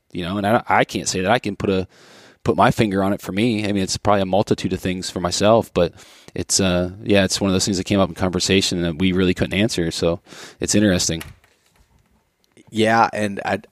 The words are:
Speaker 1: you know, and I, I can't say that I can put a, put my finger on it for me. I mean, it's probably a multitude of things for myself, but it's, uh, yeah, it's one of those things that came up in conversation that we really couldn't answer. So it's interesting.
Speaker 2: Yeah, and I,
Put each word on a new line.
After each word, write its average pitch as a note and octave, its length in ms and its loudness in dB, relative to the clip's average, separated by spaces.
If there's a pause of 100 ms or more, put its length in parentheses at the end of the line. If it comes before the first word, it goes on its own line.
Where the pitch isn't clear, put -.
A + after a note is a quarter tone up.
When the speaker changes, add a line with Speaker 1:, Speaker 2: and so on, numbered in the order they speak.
(120)
Speaker 1:
you F2+ 120 -8
know, F2+ 140 -6
and G2+ 80 -2
I, A2+ 220 2
I G#2 160 4
can't - 240 -8
say F#2 140 -4
that F#2 100 2
I B2 80 2
can G#2 160 -6
put - 140 -4
a, F#2 180 0 (560)
put A2 120 0
my G2+ 160 4
finger G2 320 0
on G2 100 0
it - 80 -8
for - 100 -10
me. G#2 340 0
I G2+ 80 -2
mean, G2 100 0
it's - 140 -4
probably G#2 240 2
a F#2+ 40 -2
multitude F#2+ 480 0
of F2+ 60 -4
things F#2 300 -6
for - 100 -8
myself, G2 540 2
but F2 200 0 (400)
it's, - 260 -2
uh, F2+ 320 0 (120)
yeah, G2+ 220 4
it's - 160 -2
one G2+ 80 0
of F#2+ 40 2
those F#2 120 0
things G2 120 -2
that F#2 60 -2
came G2+ 160 0
up F#2+ 80 4
in E2 80 -8
conversation F#2 680 0
that E2+ 140 -4
we F#2+ 140 2
really F#2 220 2
couldn't F#2 260 -4
answer. F2+ 320 0
So F2 300 -2 (380)
it's - 140 -4
interesting. F2+ 480 0 (1500)
Speaker 2:
Yeah, A2 400 4
and G#2 320 -4
I, G2+ 180 -2 (100)